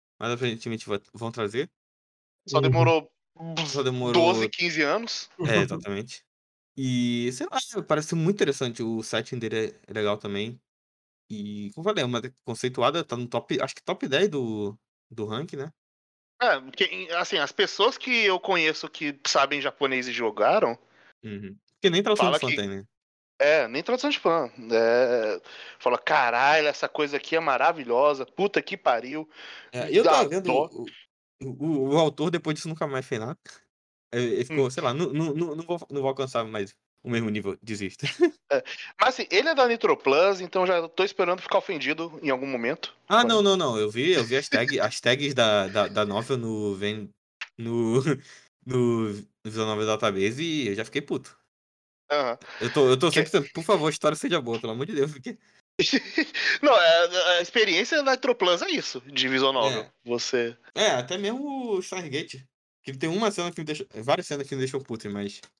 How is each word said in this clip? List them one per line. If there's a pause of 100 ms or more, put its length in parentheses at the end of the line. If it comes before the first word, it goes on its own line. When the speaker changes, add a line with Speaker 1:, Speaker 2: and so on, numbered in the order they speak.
(200)
Speaker 1:
mas
aparentemente
va-, (120)
vão
trazer. (760)
Speaker 2:
Só
Speaker 3:
Uhum.
Speaker 2:
demorou (560)
Speaker 1:
Só
demorou
Speaker 2:
doze,
quinze
anos. (180)
Speaker 1:
É,
exatamente. (540)
E,
sei
lá, (300)
parece
muito
interessante
o
setting
dele,
é,
é
legal
também. (680)
E,
como
eu
falei,
é
uma
de-, (120)
conceituada,
tá
no
top,
acho
que
top
dez
do, (320)
do
ranking,
né? (720)
Speaker 2:
É, (120)
que,
assim,
as
pessoas
que
eu
conheço
que
sabem
japonês
e
jogaram (460)
Speaker 1:
Uhum. (180)
Porque
nem
tradução
Speaker 2:
fala
Speaker 1:
de
fã
Speaker 2:
que
Speaker 1:
tem,
né? (560)
Speaker 2:
É,
nem
tradução
de
fã. (200)
É, (380)
fala,
"Caralho,
essa
coisa
aqui
é
maravilhosa,
puta
que
pariu, (420)
Speaker 1:
É,
Speaker 2:
me
Speaker 1:
eu
Speaker 2:
dá
Speaker 1:
tava
vendo
Speaker 2:
dó."
Speaker 1:
o, (580)
o,
o
autor
depois
disso
nunca
mais
fez
nada. (760)
Ele, (100)
ele
ficou,
Speaker 2:
Hum.
Speaker 1:
sei
lá,
"Não,
não,
não,
não
vou, (100)
não
vou
alcançar
mais (280)
o
mesmo
nível,
desisto."
<laughs> (120)
Speaker 2:
É, (380)
mas
assim,
ele
é
da
Nitroplus,
então
já
tô
esperando
ficar
ofendido
em
algum
momento. (140)
Speaker 1:
Ah,
Speaker 2:
Vai.
Speaker 1:
não,
não,
não.
Eu
vi,
eu
vi
as
tag-,
as
tags
da,
da,
da
novel
no
Ven-, (480)
no,
<laughs> (400)
no (320)
Visual
Novel
Database
e
eu
já
fiquei
puto. (720)
Speaker 2:
Aham. (220)
Speaker 1:
Eu
tô,
eu
tô
Speaker 2:
Que
Speaker 1:
sempre
pensando,
"Por
favor,
a
história
seja
boa,
pelo
amor
de
Deus",
porque (420)
Speaker 2:
<laughs>
Não,
é,
a
experiência
da
Nitroplus
é
isso, (100)
de
visual
novel.
Speaker 1:
É. (120)
Speaker 2:
Você (180)
Speaker 1:
É,
até
mesmo
o
Stargate, (380)
que
tem
uma
cena
que
me
deixou, (160)
várias
cenas
que
me
deixam
puto,
mas (200)